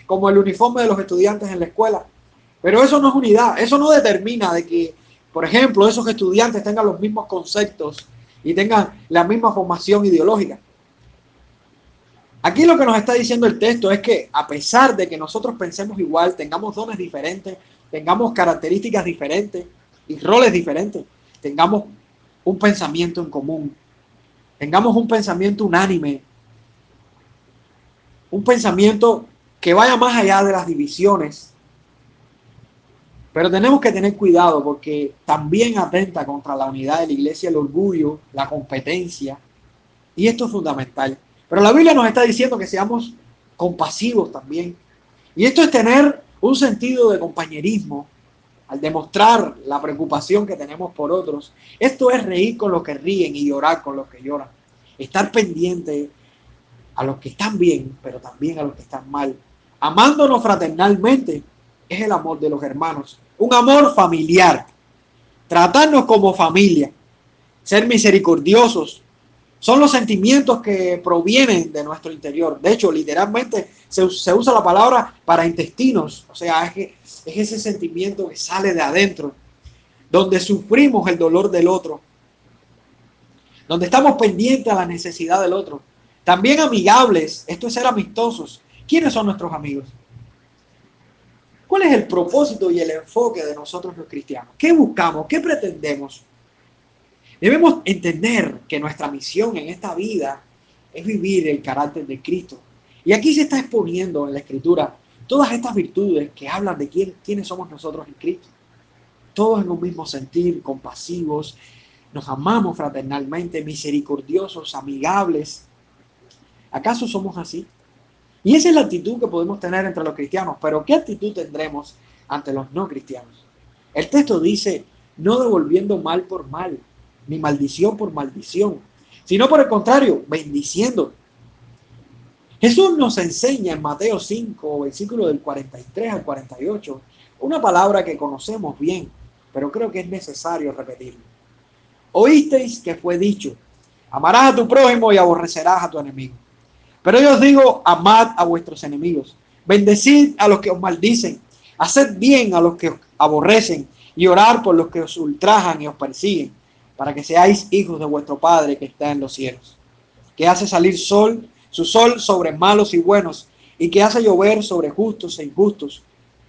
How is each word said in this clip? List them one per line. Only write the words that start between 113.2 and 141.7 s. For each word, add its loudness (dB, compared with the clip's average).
misericordiosos, -6
amigables. -4
¿Acaso -4
somos -8
así? -14
Y 6
esa 6
es 4
la 4
actitud -6
que -6
podemos -6
tener -6
entre -8
los -8
cristianos, -10
pero -4
¿qué 0
actitud -4
tendremos -10
ante -10
los -8
no -6
cristianos? -18
El -6
texto 2
dice, -4
"No 0
devolviendo 0
mal -4
por -12
mal, -12
ni -8
maldición -2
por -8
maldición, -6
sino 2
por 6
el 4
contrario, 2
bendiciendo". -4
Jesús 4
nos 0
enseña -4
en -10
Mateo -4
cinco, -8
versículo -6
del -4
cuarenta -12
y -20
tres -8
al -10
cuarenta -12
y -8
ocho, -10
una -6
palabra 2
que -8
conocemos -10
bien, -6
pero -8
creo -6
que -10
es -12
necesario -8
repetirlo. -16